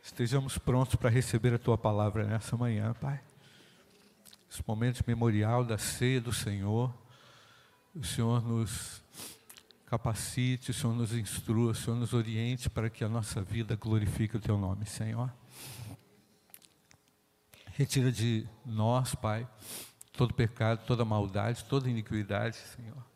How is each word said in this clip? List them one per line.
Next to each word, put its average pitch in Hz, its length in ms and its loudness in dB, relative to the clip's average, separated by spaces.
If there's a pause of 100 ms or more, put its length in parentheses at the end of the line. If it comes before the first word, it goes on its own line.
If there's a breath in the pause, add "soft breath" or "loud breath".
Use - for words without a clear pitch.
Estejamos 135 560 -2
prontos 127 380 2
para 123 120 2
receber 120 460 4
a 117 40 0
Tua 117 200 4
palavra 104 480 2
nessa 110 320 -2
manhã, 113 420 0
Pai. 139 220 -4 (1300 loud breath)
Esse - 160 -10
momento 117 400 0
memorial 117 580 4
da 113 140 -2
ceia 123 420 0
do 117 100 -6
Senhor, 110 640 0 (1000 loud breath)
o 143 100 -8
Senhor 117 380 2
nos 113 600 -4 (840 loud breath)
capacite, 123 840 -2
o - 20 -2
Senhor 117 180 0
nos 117 220 0
instrua, 113 560 0
o 107 40 0
Senhor 117 220 -2
nos 120 160 -2
oriente 117 560 0
para 113 220 -2
que - 120 -8
a 107 60 0
nossa 110 320 -2
vida 107 360 -2
glorifique 107 600 0
o 101 40 -2
Teu 104 180 2
nome, 104 260 -2
Senhor. 113 480 -4 (2500 loud breath)
Retira 131 400 2
de 113 340 2 (160)
nós, 120 520 2
Pai, 113 340 -4 (640 loud breath)
todo 123 220 2
pecado, 113 500 2
toda 120 180 2
maldade, 107 600 0
toda 135 240 0
iniquidade, 107 680 -2
Senhor. 120 460 -14 (140)